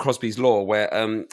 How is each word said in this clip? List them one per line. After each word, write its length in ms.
Crosby's 340
Law, 240
where, 340
um, 380